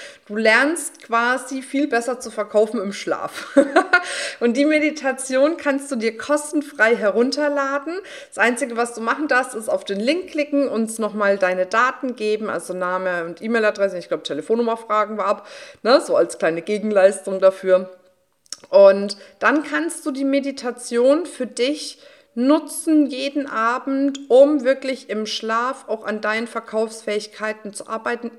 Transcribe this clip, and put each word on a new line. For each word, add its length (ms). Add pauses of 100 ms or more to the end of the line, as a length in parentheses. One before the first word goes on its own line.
(260)
du 100
lernst 680
quasi 580
viel 260
besser 320
zu 120
verkaufen 500
im 100
Schlaf. 640 (400)
<laughs> 440
Und 180
die 80
Meditation 920
kannst 340
du 40
dir 220
kostenfrei 800
herunterladen. 1000 (340)
Das 80
Einzige, 420
was 140
du 80
machen 260
darfst, 280
ist 120
auf 160
den 160
Link 320
klicken, 380
uns 300
nochmal 380
deine 280
Daten 500
geben, 340
also 240
Name 520
und 160
E-Mail-Adresse, 560
ich 100
glaub, 160
Telefonnummer 540
fragen 400
wir 80
ab, 240 (340)
ne, 160
so 160
als 220
kleine 240
Gegenleistung 800
dafür. 480 (800)
Und 480 (220)
dann 240
kannst 420
du 60
die 120
Meditation 1040
für 200
dich 540 (360)
nutzen, 720
jeden 400
Abend, 840
um 340
wirklich 460
im 160
Schlaf 640
auch 160
an 160
deinen 260
Verkaufsfähigkeiten 1300
zu 140
arbeiten, 520